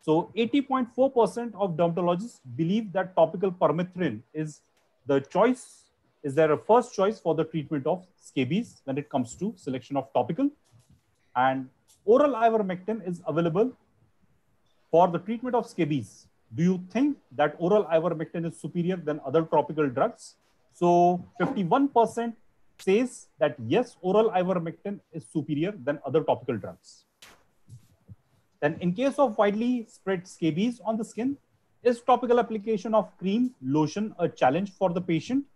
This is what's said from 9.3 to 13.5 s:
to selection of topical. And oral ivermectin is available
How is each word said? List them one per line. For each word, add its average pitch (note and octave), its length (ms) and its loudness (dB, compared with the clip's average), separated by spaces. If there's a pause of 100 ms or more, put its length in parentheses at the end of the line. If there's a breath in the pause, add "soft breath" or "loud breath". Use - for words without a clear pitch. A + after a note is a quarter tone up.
to G#3+ 220 -6
selection C3+ 400 -6
of - 160 -6
topical. F#3+ 380 0 (840)
And C3 320 0 (380)
oral A#3+ 280 4
ivermectin G#3+ 760 -2
is F3 200 -8
available E3+ 480 0 (1160)